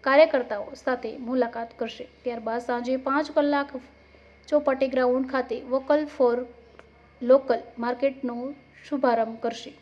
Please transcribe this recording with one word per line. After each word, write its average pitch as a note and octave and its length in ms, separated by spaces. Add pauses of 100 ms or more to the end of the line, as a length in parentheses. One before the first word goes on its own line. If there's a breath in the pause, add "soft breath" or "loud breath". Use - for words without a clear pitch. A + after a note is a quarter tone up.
કાર્યકર્તાઓ C4+ 680
સાથે B3 440
મુલાકાત A#3 640
કરશે. - 280 (160)
ત્યારબાદ A#3 380
સાંજે A#3+ 360
પાંચ C#4+ 340
કલાક C#4+ 360 (800 soft breath)
ચોપાટી C4+ 400
ગ્રાઉન્ડ B3+ 400
ખાતે B3+ 340 (100)
Vocal C#4 320
for B3 340 (840)
Local B3+ 380 (200)
માર્કેટનો B3 720 (360)
શુભારંભ A3+ 500
કરશે. - 420